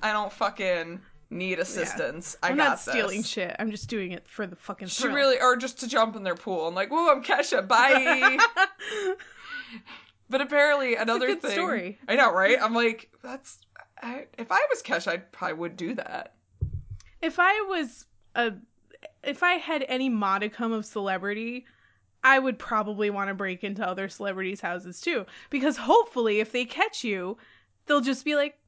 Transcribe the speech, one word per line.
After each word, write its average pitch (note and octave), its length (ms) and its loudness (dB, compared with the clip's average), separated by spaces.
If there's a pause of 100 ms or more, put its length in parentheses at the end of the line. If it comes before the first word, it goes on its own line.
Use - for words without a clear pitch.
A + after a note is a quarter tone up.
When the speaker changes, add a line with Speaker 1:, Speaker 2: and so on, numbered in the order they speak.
Speaker 1:
I G#3+ 80 0
don't G#3 200 -2
fucking F#3 680 -2 (300)
need F3+ 280 -6
Speaker 2:
Yeah. - 40 0
Speaker 1:
assistance. E3 800 -6
I E3+ 80 0
Speaker 2:
I'm C4+ 60 0
Speaker 1:
got D4+ 120 4
Speaker 2:
not - 120 0
stealing G#3 420 -2
Speaker 1:
this." - 60 -8
Speaker 2:
shit. F3+ 320 -6
I'm A3 120 -4
just - 160 -12
doing G3 240 -6
it - 160 -12
for G#3 180 -8
the F3 100 -14
fucking - 320 -12
Speaker 1:
She A#3 140 -4
Speaker 2:
thrill. C4+ 140 0
Speaker 1:
really, C4+ 240 4
or B3+ 160 6
just B3+ 240 -6
to B3+ 80 -8
jump A3+ 280 2
in G3+ 80 -10
their F3+ 120 -2
pool E3+ 320 -4
and F3 80 -4
like, G3+ 160 -2
"Woo, E4 180 4
I'm C4+ 140 2
Kesha. C4 420 0
Bye." C4 720 6
Speaker 2:
<laughs> G4 760 2 (1120)
Speaker 1:
But C4 120 0
apparently C#4+ 520 4
Speaker 2:
It's - 60 2
a A3 40 -2
Speaker 1:
another A#3 260 2
Speaker 2:
good F#4 140 0
Speaker 1:
thing. - 100 -2
Speaker 2:
story. A#3 460 -2 (100)
Speaker 1:
I A3+ 80 2
know, B3 160 6
right? G3 280 4
I'm A3+ 140 0
like, A#3 360 0 (120)
"That's, C4 360 -16 (440)
I, B3 240 -10 (120)
if A#3 120 -10
I F#4 80 4 (120)
was A4+ 120 -2
Kesha, G3 300 -2
I E3+ 60 -2
probably F3 360 -8
would E3 220 -8
do F#3 180 -6
that." - 400 -10 (880)
Speaker 2:
If E4 160 -2
I F#4+ 300 4
was E4 380 -6 (280)
a, A#3 180 0 (720)
if C#4+ 220 -4
I F4+ 100 4
had D4+ 340 -2
any C4 200 0
modicum G#3+ 640 -2
of G#3+ 120 -2
celebrity, G#3 800 -6 (600)
I C4+ 160 8
would C4 180 0
probably G#3 500 -2
wanna G3 260 -2
break F#3+ 280 -6
into G3+ 260 -4
other G3 200 -4
celebrities' F#3+ 520 -6
houses F3+ 400 -8
too. C#4+ 260 -4 (220)
Because C#4 280 0
hopefully A3+ 640 4
if G#3+ 100 -4
they B3 140 -2
catch E4+ 400 -2
you, G3 320 -4 (500)
they'll D4 140 4
just C4 240 0
be D4+ 100 0
like, D4 340 0